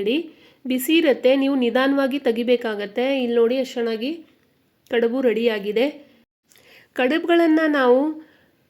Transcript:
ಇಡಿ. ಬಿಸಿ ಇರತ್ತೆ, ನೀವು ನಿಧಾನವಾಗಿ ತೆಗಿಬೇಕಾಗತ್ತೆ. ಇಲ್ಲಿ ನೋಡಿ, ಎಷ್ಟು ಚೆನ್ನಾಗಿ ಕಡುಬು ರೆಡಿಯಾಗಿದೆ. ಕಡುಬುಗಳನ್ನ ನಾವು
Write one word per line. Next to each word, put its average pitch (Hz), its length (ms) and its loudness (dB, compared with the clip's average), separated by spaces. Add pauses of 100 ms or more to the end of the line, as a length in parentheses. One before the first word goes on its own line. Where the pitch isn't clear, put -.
ಇಡಿ. 226 160 0 (480)
ಬಿಸಿ 254 340 -2
ಇರತ್ತೆ, 254 320 2 (120)
ನೀವು 277 120 0 (100)
ನಿಧಾನವಾಗಿ 269 600 0
ತೆಗಿಬೇಕಾಗತ್ತೆ. 226 800 -2 (180)
ಇಲ್ಲಿ 240 180 0
ನೋಡಿ, 233 220 2
ಎಷ್ಟು 254 140 -12
ಚೆನ್ನಾಗಿ 233 340 -4 (800)
ಕಡುಬು 233 280 0 (100)
ರೆಡಿಯಾಗಿದೆ. 214 560 -2 (1120)
ಕಡುಬುಗಳನ್ನ 320 600 2 (180)
ನಾವು 254 200 4 (720)